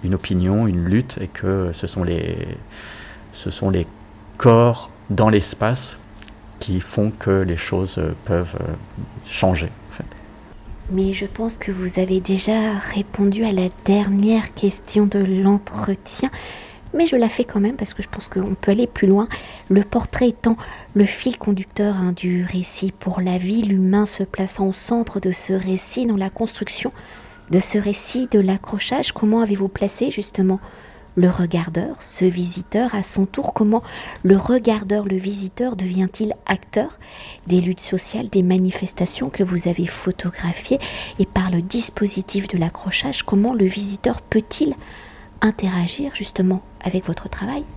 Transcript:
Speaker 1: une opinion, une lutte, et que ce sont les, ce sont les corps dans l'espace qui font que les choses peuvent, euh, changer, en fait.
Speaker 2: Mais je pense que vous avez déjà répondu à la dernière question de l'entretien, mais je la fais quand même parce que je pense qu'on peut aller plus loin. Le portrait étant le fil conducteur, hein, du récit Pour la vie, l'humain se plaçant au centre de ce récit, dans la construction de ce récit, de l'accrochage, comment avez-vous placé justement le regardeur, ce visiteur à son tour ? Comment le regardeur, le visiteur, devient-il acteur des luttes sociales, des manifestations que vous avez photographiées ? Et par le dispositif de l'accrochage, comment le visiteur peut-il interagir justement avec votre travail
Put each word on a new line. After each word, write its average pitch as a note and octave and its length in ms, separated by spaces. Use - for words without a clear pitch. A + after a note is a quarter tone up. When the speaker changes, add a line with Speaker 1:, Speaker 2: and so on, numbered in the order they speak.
Speaker 1:
une F2+ 120
opinion, F#2+ 520
une F2 180
lutte, A#2 340
et F#2+ 80
que F#2+ 460
ce - 120
sont - 180
les, E2 440
ce - 180
sont F#2+ 180
les F#2 160
corps A#2 520
dans G#2+ 200
l'espace G#2+ 680
qui F#2 200
font G#2 320
que G2 300
les F2+ 160
choses F#2 420
peuvent, F2 380
euh, D#2+ 120
changer, F2 420
en - 60
fait. - 80
Speaker 2:
Mais F#3+ 240
je G3+ 100
pense A3+ 320
que - 140
vous F#3 280
avez F#3 200
déjà G#3 540
répondu G3+ 500
à A3 80
la F#3 180
dernière G3+ 680
question G3+ 540
de G3+ 100
l'entretien, G3+ 1120
mais E4 140
je D4 80
la A#3 120
fais B3 160
quand A3 160
même A3 160
parce G#3 200
que - 80
je - 40
pense - 200
qu'on F#3+ 260
peut - 160
aller A3 160
plus G3+ 220
loin. G3+ 200
Le G3 120
portrait A#3+ 480
étant A#3 280
le G3+ 120
fil - 340
conducteur, G3+ 560
hein, F#3 160
du F3+ 340
récit F#3 460
Pour - 280
la F3+ 200
vie, G#3 240
l'humain G3 420
se - 160
plaçant F#3+ 460
au F#3+ 60
centre A#3 460
de F#3 120
ce - 220
récit, F#3+ 520
dans G#3+ 120
la F#3+ 120
construction - 640
de F3 100
ce G#3 200
récit, G#3 480
de G#3+ 120
l'accrochage, G3+ 720
comment A3 300
avez-vous G3+ 280
placé A3 420
justement F#3+ 480
le F3+ 120
regardeur, F3 720
ce - 240
visiteur F3+ 680
à G3+ 80
son F#3+ 240
tour ? - 280
Comment A3 300
le F#3+ 120
regardeur, G#3+ 720
le F#3+ 100
visiteur, G3 600
devient-il F#3 560
acteur - 540
des F3+ 140
luttes F3+ 180
sociales, - 480
des F#3+ 160
manifestations F#3 840
que - 120
vous F3+ 280
avez F3 160
photographiées ? - 920
Et G3 80
par F#3 260
le E3+ 100
dispositif G3+ 880
de F3+ 80
l'accrochage, E3 680
comment G#3+ 300
le G#3+ 100
visiteur G3+ 580
peut-il C4 540
interagir G3 760
justement F#3 460
avec F#3 220
votre E3+ 240
travail C#4 340